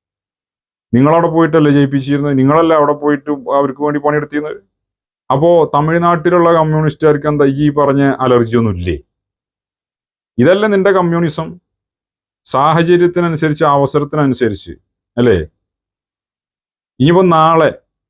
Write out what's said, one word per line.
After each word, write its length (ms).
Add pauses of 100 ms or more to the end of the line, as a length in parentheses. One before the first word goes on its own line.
(920)
നിങ്ങളവിടെ 360
പോയിട്ടല്ലേ 440
ജയിപ്പിച്ചിരുന്നത്? 680
നിങ്ങളല്ലേ 380
അവിടെ 160
പോയിട്ട് 380 (280)
അവർക്ക് 240
വേണ്ടി 180
പണിയെടുത്തിരുന്നത്? 640 (680)
അപ്പോ 440
തമിഴ്നാട്ടിലുള്ള 800
കമ്മ്യൂണിസ്റ്റുകാർക്ക് 760
എന്താ 180 (160)
ഈ 80
പറഞ്ഞ 500
അലർജി 360
ഒന്നും 200
ഇല്ലേ? 260 (1400)
ഇതല്ലേ 300
നിന്റെ 220
കമ്മ്യൂണിസം? 680 (840)
സാഹചര്യത്തിനനുസരിച്ച്, 1160
അവസരത്തിനനുസരിച്ച് 1080 (440)
അല്ലേ? 300 (1500)
ഇനിയിപ്പോ 220
നാളെ 560 (320)